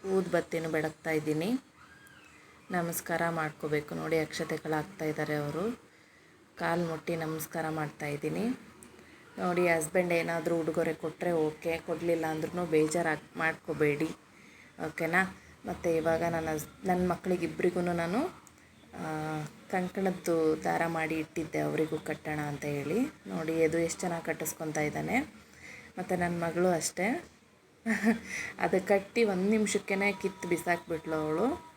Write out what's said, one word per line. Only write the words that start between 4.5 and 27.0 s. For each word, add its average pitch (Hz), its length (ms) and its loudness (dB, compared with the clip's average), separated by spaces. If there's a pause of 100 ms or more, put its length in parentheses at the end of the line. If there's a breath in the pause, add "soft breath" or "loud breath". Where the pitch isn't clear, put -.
ಹಾಕ್ತಾ 151 300 -4
ಇದ್ದಾರೆ 151 300 0
ಅವರು. 151 460 -2 (800 loud breath)
ಕಾಲು 170 260 2
ಮುಟ್ಟಿ 165 320 -2
ನಮಸ್ಕಾರ 160 520 -4
ಮಾಡ್ತಾ 156 380 -4
ಇದ್ದೀನಿ. 151 380 -2 (920 loud breath)
ನೋಡಿ, 180 300 2
ಹಸ್ಬೆಂಡ್ 170 440 4
ಏನಾದರೂ 165 480 2
ಉಡುಗೊರೆ 165 340 2
ಕೊಟ್ರೆ 170 380 -2
ಓಕೆ, 160 460 0
ಕೊಡ್ಲಿಲ್ಲ 170 480 0
ಅಂದ್ರೂ 160 400 -2
ಬೇಜಾರಾಗ್-, 156 720 2
ಮಾಡ್ಕೋಬೇಡಿ, 160 720 0 (760 loud breath)
ಓಕೆನಾ? 175 560 0 (240 loud breath)
ಮತ್ತು 175 300 -2
ಇವಾಗ 165 260 2
ನನ್ನ 165 260 0
ಹಸ್-, 156 380 -6
ನನ್ನ 180 240 4
ಮಕ್ಳಿಗಿಬ್ರಿಗೂ 175 680 0
ನಾನು, 175 400 0 (720 loud breath)
ಆ, 156 500 -4 (260)
ಕಂಕಣದ್ದು 180 920 2
ದಾರ 165 220 2
ಮಾಡಿ 160 280 -2
ಇಟ್ಟಿದ್ದೆ 156 440 -4
ಅವರಿಗೂ 151 400 0
ಕಟ್ಟೋಣ 151 420 -6
ಅಂತ 147 240 -6
ಹೇಳಿ. 147 360 -2 (260)
ನೋಡಿ, 165 380 0
ಅದು 160 140 2
ಎಷ್ಟು 165 220 0
ಚೆನ್ನಾಗಿ 170 240 -2
ಕಟ್ಟಿಸ್ಕೊತಾ 156 560 -4
ಇದ್ದಾನೆ. 151 400 0 (760 loud breath)
ಮತ್ತು 185 180 -2
ನನ್ನ 170 280 0
ಮಗಳು 170 240 4
ಅಷ್ಟೇ, 185 560 0 (600)